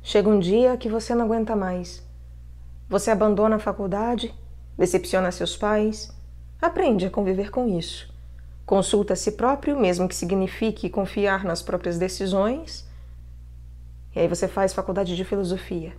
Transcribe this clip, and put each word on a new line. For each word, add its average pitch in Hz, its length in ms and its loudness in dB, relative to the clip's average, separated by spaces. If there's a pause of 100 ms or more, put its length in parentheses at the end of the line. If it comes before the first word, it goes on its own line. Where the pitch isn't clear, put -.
Chega 208 260 4
um 214 120 8
dia 233 360 6
que 240 140 -4
você 226 240 -2
não 233 120 2
aguenta 226 300 0
mais. 180 480 -4 (840)
Você 196 220 2
abandona 214 460 4
a - 20 0
faculdade, 208 720 -2 (420)
decepciona 180 560 2
seus 175 240 -4
pais, 214 560 0 (480)
aprende 320 460 4
a 185 60 -2
conviver 202 400 0
com 247 160 0
isso. - 440 -4 (540)
Consulta 202 480 4
a - 20 4
si 208 180 -2
próprio, 277 460 2
mesmo 180 280 4
que - 80 -4
signifique 190 760 -2
confiar 196 540 0
nas 170 180 -2
próprias 175 380 -2
decisões. 196 880 0 (1300)
E 160 40 -2
aí 170 80 6
você 180 200 0
faz 190 260 0
faculdade 190 420 -2
de 185 80 -2
filosofia. 185 760 -4